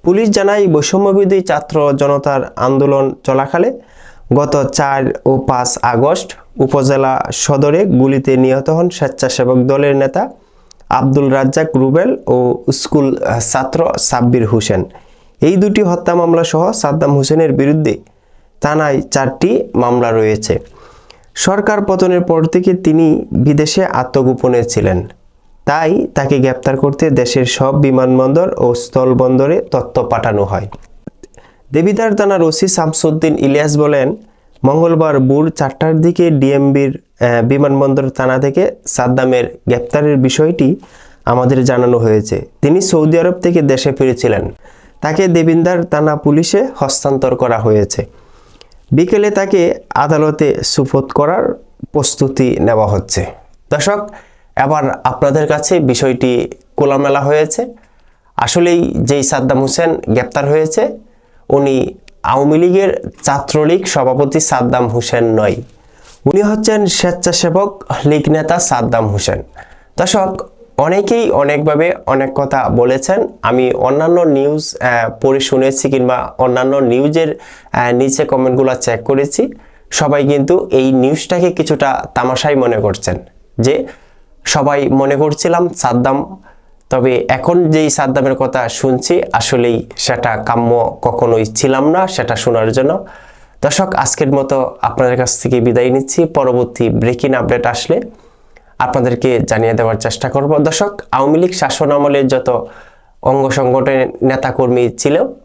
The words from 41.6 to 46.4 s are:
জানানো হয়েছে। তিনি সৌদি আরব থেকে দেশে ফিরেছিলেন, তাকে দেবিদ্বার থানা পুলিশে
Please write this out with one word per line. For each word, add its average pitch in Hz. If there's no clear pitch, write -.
জানানো 123
হয়েছে। 107
তিনি 160
সৌদি 160
আরব 180
থেকে 175
দেশে 131
ফিরেছিলেন, 123
তাকে 156
দেবিদ্বার 165
থানা 151
পুলিশে 165